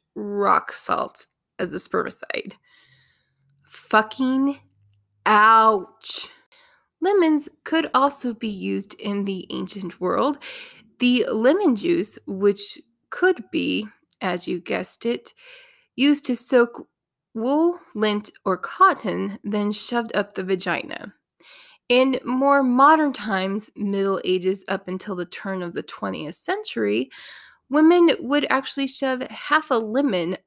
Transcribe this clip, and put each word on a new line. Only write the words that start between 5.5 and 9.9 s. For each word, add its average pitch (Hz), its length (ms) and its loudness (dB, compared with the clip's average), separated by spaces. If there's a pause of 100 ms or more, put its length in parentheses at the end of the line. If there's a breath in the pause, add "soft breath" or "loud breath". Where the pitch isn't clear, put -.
Lemons 320 480 4 (160)
could 320 280 0
also 262 400 0
be 220 140 -8
used 196 540 -6
in 202 240 -4
the 190 240 -6
ancient 185 500 -8